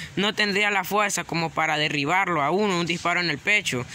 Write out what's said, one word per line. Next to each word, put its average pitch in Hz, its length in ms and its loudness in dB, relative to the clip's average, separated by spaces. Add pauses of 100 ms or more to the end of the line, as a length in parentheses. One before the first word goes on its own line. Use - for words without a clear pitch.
(160)
no 202 200 0
tendría 208 340 2
la 196 140 0
fuerza 196 400 0
como 160 260 -2
para 156 300 0
derribarlo 156 640 0
a 147 80 2
uno, 196 280 2
un 170 60 0
disparo 175 340 0
en 175 120 0
el 143 80 -4
pecho. 180 560 0